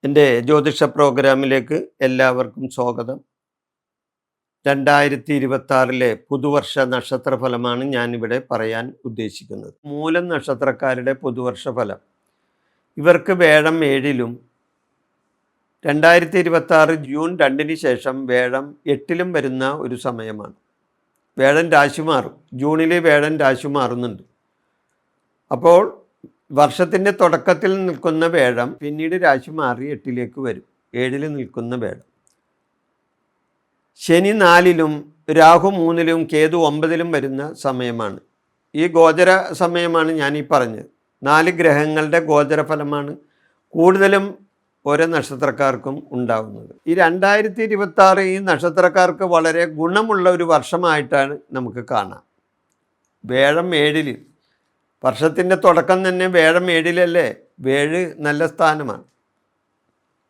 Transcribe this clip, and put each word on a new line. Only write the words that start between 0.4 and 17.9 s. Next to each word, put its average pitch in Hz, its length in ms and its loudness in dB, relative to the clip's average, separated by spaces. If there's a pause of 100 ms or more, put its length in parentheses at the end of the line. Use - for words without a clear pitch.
ജ്യോതിഷ 147 420 0
പ്രോഗ്രാമിലേക്ക് 135 1040 0 (120)
എല്ലാവർക്കും 127 720 0
സ്വാഗതം. 120 480 -6 (1500)
രണ്ടായിരത്തി 139 680 2
ഇരുപത്താറിലെ 127 760 0 (220)
പുതുവർഷ 143 480 -2
നക്ഷത്രഫലമാണ് 123 1040 -4
ഞാനിവിടെ 120 540 -4 (120)
പറയാൻ 113 440 -6 (100)
ഉദ്ദേശിക്കുന്നത്. 104 720 -12 (100)
മൂലം 160 440 -4
നക്ഷത്രക്കാരുടെ 135 840 -4
പുതുവർഷ 127 560 -8
ഫലം. 110 320 -8 (960)
ഇവർക്ക് 170 360 2
വ്യാഴം 160 520 4
ഏഴിലും, 135 480 -2 (1500)
രണ്ടായിരത്തി 165 520 4
ഇരുപത്താറ് 165 560 2
ജൂൺ 156 440 -6
രണ്ടിന് 151 360 0
ശേഷം 135 520 -4